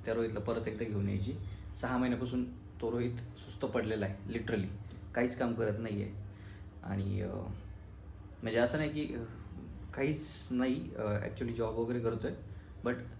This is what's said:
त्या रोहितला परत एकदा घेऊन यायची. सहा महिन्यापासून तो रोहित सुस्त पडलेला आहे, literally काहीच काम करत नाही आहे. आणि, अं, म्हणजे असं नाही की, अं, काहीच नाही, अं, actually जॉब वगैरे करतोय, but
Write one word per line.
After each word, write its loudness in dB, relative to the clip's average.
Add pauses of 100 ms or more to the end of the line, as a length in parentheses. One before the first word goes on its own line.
त्या 2
रोहितला 2
परत 2
एकदा -2
घेऊन 2
यायची. 2 (480)
सहा 2
महिन्यापासून 2
तो -4
रोहित 2
सुस्त -6
पडलेला 2
आहे, -4
literally 2 (480)
काहीच 2
काम 2
करत 4
नाही 0
आहे. -2 (720)
आणि, 0
अं, -2 (920)
म्हणजे 4
असं 8
नाही 2
की, 0
अं, -2 (680)
काहीच 0
नाही, 4
अं, 4
actually -2
जॉब 2
वगैरे 2
करतोय, 2 (520)
but 4 (260)